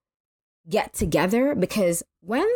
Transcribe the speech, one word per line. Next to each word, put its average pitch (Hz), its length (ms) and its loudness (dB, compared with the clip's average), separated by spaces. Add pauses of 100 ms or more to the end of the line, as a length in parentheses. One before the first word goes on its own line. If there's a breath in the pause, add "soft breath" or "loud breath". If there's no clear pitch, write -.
(680)
get 185 240 -2
together, 190 640 0
because 180 480 0 (180)
when 247 340 -2